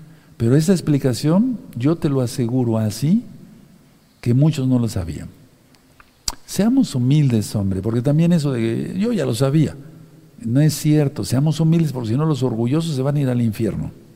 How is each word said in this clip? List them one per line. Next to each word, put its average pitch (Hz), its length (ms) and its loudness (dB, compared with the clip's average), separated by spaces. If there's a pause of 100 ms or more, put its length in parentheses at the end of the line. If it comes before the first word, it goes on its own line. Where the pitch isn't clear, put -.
(380)
Pero 117 180 4
esa 160 160 4
explicación, 156 880 2 (160)
yo 139 200 0
te 160 140 -2
lo 135 120 0
aseguro 117 560 0
así, 139 460 0 (960)
que 120 140 0
muchos 135 340 2
no 127 120 2
lo 117 100 -2
sabían. 80 400 -8 (1200)
Seamos 233 480 0
humildes, 127 600 2
hombre, 95 260 -2
porque 113 200 -2
también 160 320 2
eso 147 180 0
de 120 80 -2
que 123 400 -4
yo 226 140 -2
ya 160 120 -2
lo 127 100 -2
sabía, 135 400 2 (680)
no 117 180 0
es 151 120 4
cierto. 151 500 0
Seamos 147 360 0
humildes, 160 320 2
porque 120 180 -6
si 123 80 0
no 156 80 0
los 135 180 0
orgullosos 131 520 -2
se 127 60 -2
van 143 140 -2
a 147 60 0
ir 131 80 0
al 123 120 0
infierno. 110 500 -2 (240)